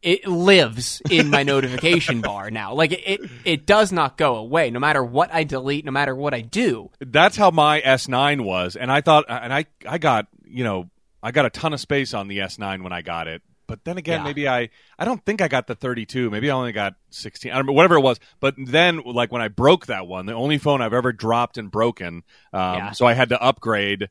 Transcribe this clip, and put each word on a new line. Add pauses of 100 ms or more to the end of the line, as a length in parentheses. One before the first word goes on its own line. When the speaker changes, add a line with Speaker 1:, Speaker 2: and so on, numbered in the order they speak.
Speaker 1:
it
lives
in
my
<laughs>
notification
bar
now.
Like,
it,
it, (160)
it
does
not
go
away,
no
matter
what
I
delete,
no
matter
what
I
do. (100)
Speaker 2:
That's
how
my
S
nine
was,
and
I
thought,
and
I, (220)
I
got, (180)
you
know, (320)
I
got
a
ton
of
space
on
the
S
nine
when
I
got
it. (260)
But
then
again,
Speaker 1:
Yeah.
Speaker 2:
maybe
I, (280)
I
don't
think
I
got
the
thirty-two.
Maybe
I
only
got (160)
sixteen.
I
don't
know,
whatever
it
was. (220)
But
then,
like,
when
I
broke
that
one,
the
only
phone
I've
ever
dropped
and
broken, (300)
um,
Speaker 1:
Yeah.
Speaker 2:
so
I
had
to
upgrade